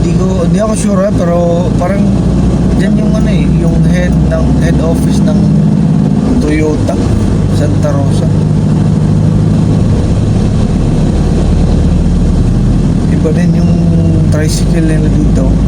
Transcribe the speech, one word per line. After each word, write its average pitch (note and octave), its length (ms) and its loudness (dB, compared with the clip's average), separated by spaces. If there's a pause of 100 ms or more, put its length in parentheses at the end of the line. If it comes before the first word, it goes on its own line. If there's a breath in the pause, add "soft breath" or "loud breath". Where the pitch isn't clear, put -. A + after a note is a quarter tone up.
di F3 160 -2
ko, F#3 320 -2
di F3+ 80 0
ako G#3+ 160 -2
sure, G3 320 -2
ha, - 80 -2
pero F3 640 0
parang F#3+ 240 -2 (720)
dyan G#3+ 320 0
yung - 80 0
ano, - 160 0
eh, - 240 0
yung E3+ 240 0 (160)
head F3+ 160 0
ng, D#3+ 340 0 (140)
head - 240 0
office - 400 0
ng - 160 0 (1040)
Toyota, D3+ 560 -2 (560)
Santa - 400 0
Rosa. - 320 0 (4000)
Iba D#3+ 160 0
din E3 240 0
yung E3+ 300 0 (500)
tricycle D#3+ 480 0
nila D#3 240 0
dito. - 400 0 (200)